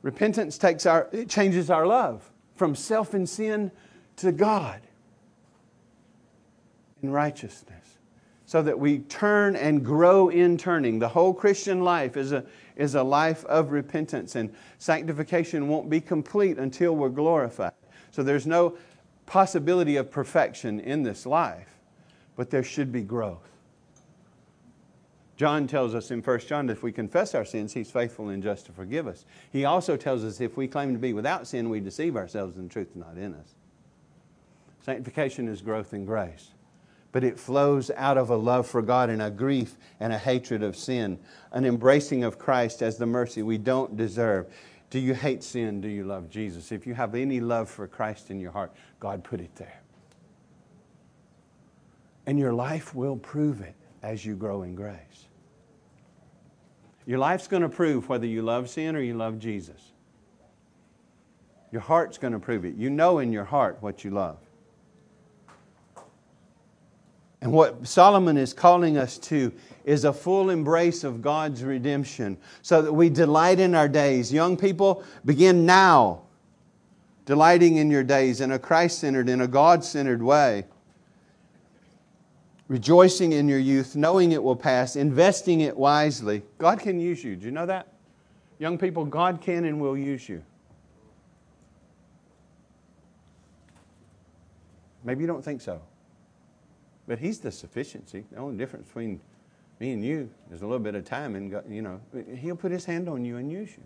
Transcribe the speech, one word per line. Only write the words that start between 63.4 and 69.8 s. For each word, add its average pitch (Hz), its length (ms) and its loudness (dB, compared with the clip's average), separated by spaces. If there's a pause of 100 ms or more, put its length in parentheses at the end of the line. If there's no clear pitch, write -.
heart 123 360 0
what 101 240 -10
you 98 60 -8
love. 92 260 -4 (3000)
And 120 120 -2
what 123 360 4
Solomon 185 480 8
is 131 160 0
calling 175 460 6
us 127 200 -4
to 135 320 -2 (340)